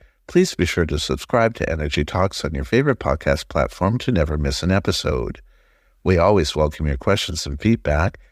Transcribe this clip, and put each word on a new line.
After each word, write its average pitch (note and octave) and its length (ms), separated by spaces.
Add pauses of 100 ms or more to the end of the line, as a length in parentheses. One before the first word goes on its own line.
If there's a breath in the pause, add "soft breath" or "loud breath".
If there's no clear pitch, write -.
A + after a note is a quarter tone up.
(280)
please F3+ 260
be E2+ 120
sure E2 200
to D2 140
subscribe A2+ 560
to - 160
Energy D2+ 340
Talks F#2+ 400
on D#2+ 80
your C#2 120
favorite C3+ 340
podcast C#2+ 480
platform F#2 520
to - 120
never D#2 260
miss C#2 240
an F2 100
episode. D#2+ 680 (640)
We F#2 140
always F2+ 380
welcome D#2 300
your C#2 120
questions F#2+ 500
and C#2+ 120
feedback. F2+ 600 (120)